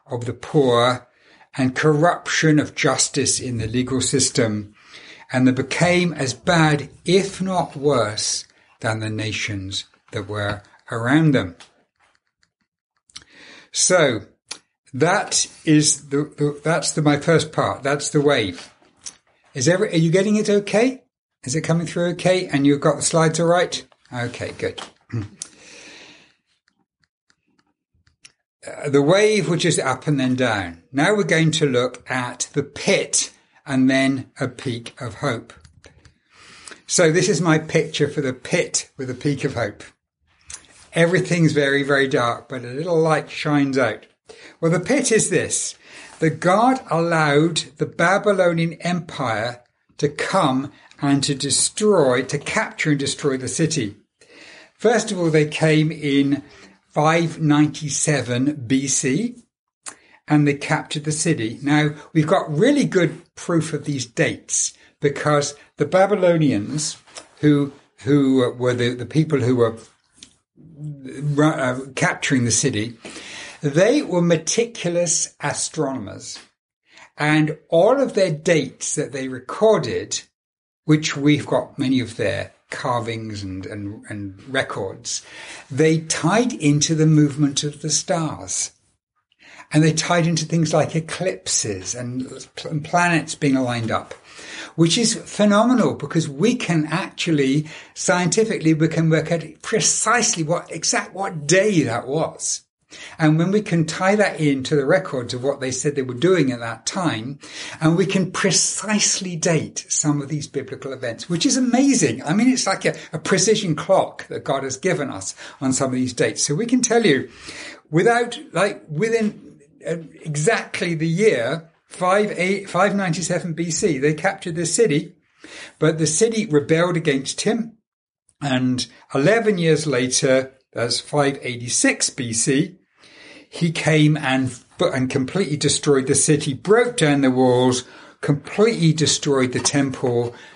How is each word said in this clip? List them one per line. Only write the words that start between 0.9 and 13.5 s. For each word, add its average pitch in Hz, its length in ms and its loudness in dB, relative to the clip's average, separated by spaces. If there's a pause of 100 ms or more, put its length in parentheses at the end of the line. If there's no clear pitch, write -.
and 127 180 0
corruption 156 840 2
of - 160 -4
justice - 640 0
in 123 180 -6
the 113 100 -4
legal 127 320 -2
system. 113 720 -2 (600)
And 127 140 4
they 127 40 6
became 175 640 0
as 135 200 -4
bad, 160 560 2 (140)
if 185 380 0
not 185 340 -2
worse, 127 680 0 (360)
than 110 180 -2
the 110 100 -6
nations 104 760 -6 (260)
that 104 160 -8
were 104 340 -6 (300)
around 135 400 4
them. 101 240 0 (2250)